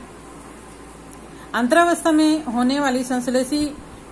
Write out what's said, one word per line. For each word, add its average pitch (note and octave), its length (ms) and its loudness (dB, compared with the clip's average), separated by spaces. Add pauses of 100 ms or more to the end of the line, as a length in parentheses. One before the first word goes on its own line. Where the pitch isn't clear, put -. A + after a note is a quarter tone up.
(1500)
अंतरावस्था E4 580 4
में D#4 320 4
होने B3 360 0
वाली C4 240 0
संश्लेषी B3+ 640 -2 (460)